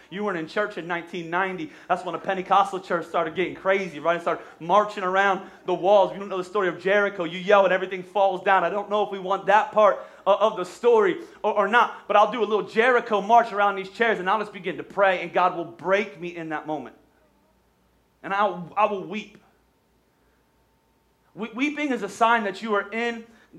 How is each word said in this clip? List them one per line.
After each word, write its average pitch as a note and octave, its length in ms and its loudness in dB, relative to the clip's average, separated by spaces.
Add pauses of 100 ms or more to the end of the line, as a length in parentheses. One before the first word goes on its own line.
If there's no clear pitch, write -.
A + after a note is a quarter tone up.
(100)
you G3 140 -6
weren't G3 120 -4
in D#3+ 120 -8
church G#3 280 -4
in E3 100 -10
nineteen E3+ 440 -8
ninety. F3 400 -4 (180)
That's F3+ 160 0
when E3+ 120 -6
a - 20 -14
Pentecostal F#3+ 640 0
church F3 260 -4
started D#3+ 280 -4
getting D#3+ 200 -4
crazy, F#3+ 460 -2
right? E3 140 0
And E3+ 60 -4
started E3+ 240 -4 (140)
marching G3+ 460 0
around F#3+ 440 2 (160)
the F3+ 80 -4
walls. F3+ 380 4
If D#3 60 -12
you F#3+ 40 -10
don't G3+ 80 -10
know G3 80 -6
the F#3 80 -4
story G3 240 -2
of E3+ 100 -4
Jericho, G3 460 0
you D#3+ 140 -8
yell G3 260 8
and F3+ 80 8
everything F#3 300 -2
falls F#3 400 0
down. F#3+ 220 4
I E3+ 40 0
don't G3+ 220 -6
know G#3 140 0
if G3+ 80 -6
we G3 80 -8
want F#3 260 -4
that G#3 240 4
part G#3 340 4 (220)
o-, G3 80 6
of G#3+ 220 2
the F3+ 80 -6
story G#3+ 560 2 (220)
or, G#3 120 -2
or G3+ 140 2
not, A3+ 400 2
but G3+ 80 2
I'll G#3+ 160 6
do B3 80 -6
a G#3 40 0
little G3+ 220 -2
Jericho A#3 560 0
march A3+ 300 4
around G3+ 240 2
these F#3+ 140 -8
chairs, A3+ 280 0
and F#3 100 -6
I'll G#3+ 120 0
just G3+ 120 -10
begin F3+ 240 -10
to C#3+ 60 -10
pray, F#3+ 400 2
and E3+ 100 -10
God F3+ 240 2
will E3+ 80 -6
break F#3+ 560 -4
me F3 160 -12
in E3 140 -10
that D3+ 160 -6
moment. C#3 300 -8 (1300)
And F3+ 120 -6
I, G3+ 100 2 (320)
I G#3 100 4
will G3 200 -6
weep. G#3 320 -12 (2000)
We-, G#3+ 180 -10
weeping C#4+ 400 -4
is A#3+ 100 -4
a G3+ 60 -8
sign A3+ 360 2
that F#3+ 180 -8
you A3 140 -6
are G3+ 140 -4
in A#3 320 -6 (360)